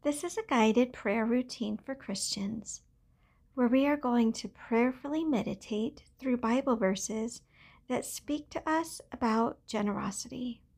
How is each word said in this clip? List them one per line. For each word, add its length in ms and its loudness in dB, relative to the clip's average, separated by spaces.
This 200 -2
is 120 -6
a 140 -6
guided 440 4
prayer 320 0
routine 520 -2
for 160 -10
Christians, 880 -6
where 140 2
we 180 4
are 120 4
going 360 4
to 140 -8
prayerfully 760 0
meditate 800 -2
through 180 0
Bible 380 2
verses 680 -2
that 160 -2
speak 460 -6
to 180 -6
us 320 0
about 560 0
generosity. 960 -4